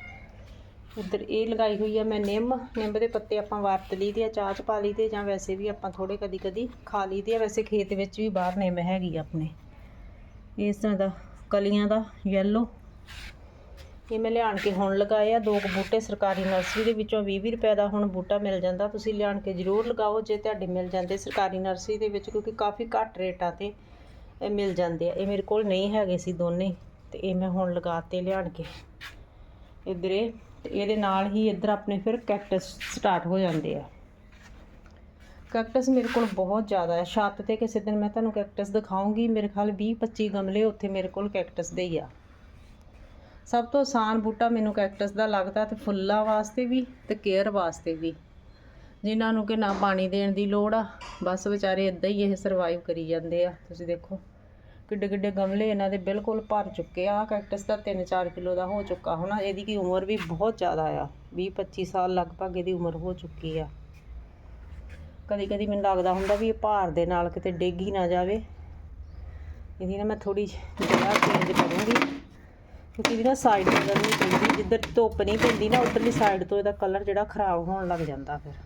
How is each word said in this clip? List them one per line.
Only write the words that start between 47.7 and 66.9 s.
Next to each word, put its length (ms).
ਵੀ, 220
ਜਿਨ੍ਹਾਂ 300
ਨੂੰ 140
ਕਿ 80
ਨਾ 260
ਪਾਣੀ 280
ਦੇਣ 220
ਦੀ 140
ਲੋੜ 300
ਆ, 100
ਬਸ 240
ਵਿਚਾਰੇ 400
ਇੱਦਾਂ 220
ਹੀ 120
ਇਹ 140
ਸਰਵਾਈਵ 440
ਕਰੀ 280
ਜਾਂਦੇ 380
ਆ। 80
ਤੁਸੀਂ 200
ਦੇਖੋ 320
ਕਿੱਡੇ 180
ਕਿੱਡੇ 240
ਗਮਲੇ 380
ਇਹਨਾਂ 200
ਦੇ 80
ਬਿਲਕੁਲ 440
ਭਰ 280
ਚੁੱਕੇ 380
ਆ। 180
ਕੈਕਟਸ 400
ਦਾ 120
ਤਿੰਨ 260
ਚਾਰ 260
ਕਿਲੋ 260
ਦਾ 100
ਹੋ 180
ਚੁੱਕਾ 320
ਹੋਣਾ। 220
ਇਹਦੀ 260
ਕੀ 140
ਉਮਰ 280
ਵੀ 120
ਬਹੁਤ 300
ਜ਼ਿਆਦਾ 260
ਆ, 80
ਵੀਹ 180
ਪੱਚੀ 340
ਸਾਲ 280
ਲਗਭਗ 440
ਇਹਦੀ 160
ਉਮਰ 220
ਹੋ 180
ਚੁੱਕੀ 440
ਆ। 100
ਕਦੀ 180
ਕਦੀ 220
ਮੈਨੂੰ 160
ਲੱਗਦਾ 300
ਹੁੰਦਾ 220
ਵੀ 140
ਇਹ 40
ਭਾਰ 380